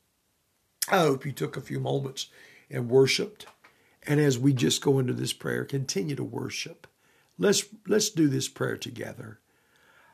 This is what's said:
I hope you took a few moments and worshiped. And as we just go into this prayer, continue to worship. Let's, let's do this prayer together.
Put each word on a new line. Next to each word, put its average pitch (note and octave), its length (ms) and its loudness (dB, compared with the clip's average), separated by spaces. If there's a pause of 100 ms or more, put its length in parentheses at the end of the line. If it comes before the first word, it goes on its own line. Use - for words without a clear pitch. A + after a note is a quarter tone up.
(880)
I G3 100 4
hope C#3+ 280 2
you C3+ 60 -6
took D3+ 240 -6
a C#3 40 -10
few C3+ 200 -8
moments C3+ 480 -4 (420)
and B2 180 -4
worshiped. - 580 4 (600)
And D3 140 4
as C#3 180 4
we C#3 140 4
just C3+ 300 2
go C#3 160 4
into B2 140 0
this B2+ 200 -4
prayer, B2 320 -4
continue C#3+ 520 -4
to B2+ 80 -4
worship. - 640 -8 (520)
Let's, G3 260 4 (240)
let's G#3+ 220 2
do D#3 180 4
this C3 200 -2
prayer A#2+ 280 -6
together. A2 640 -12 (720)